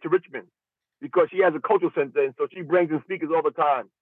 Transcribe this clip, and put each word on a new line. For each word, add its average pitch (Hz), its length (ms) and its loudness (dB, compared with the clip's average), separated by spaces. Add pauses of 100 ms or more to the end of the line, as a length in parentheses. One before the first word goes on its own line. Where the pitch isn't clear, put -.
to 165 60 -6
Richmond 175 380 -2 (520)
because 151 320 2
she 185 80 -4
has 180 160 4
a 156 100 -6
cultural 175 300 2
center, 143 260 -2
and 135 160 -2
so 143 160 -4
she 185 80 -12
brings 170 300 0
in 151 120 -2
speakers 165 300 -8
all 160 80 2
the 147 100 0
time 143 380 0 (120)